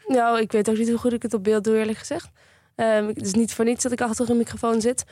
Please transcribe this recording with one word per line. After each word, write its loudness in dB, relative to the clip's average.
Nou, 2
ik -4
weet 2
ook 2
niet 0
hoe 0
goed 0
ik -4
het -4
op -4
beeld 2
doe, 2
eerlijk -2
gezegd. -10
Ehm, 2
het -6
is -4
niet 2
voor 0
niets 0
dat 0
ik -4
achter 0
een 4
microfoon 0
zit. -2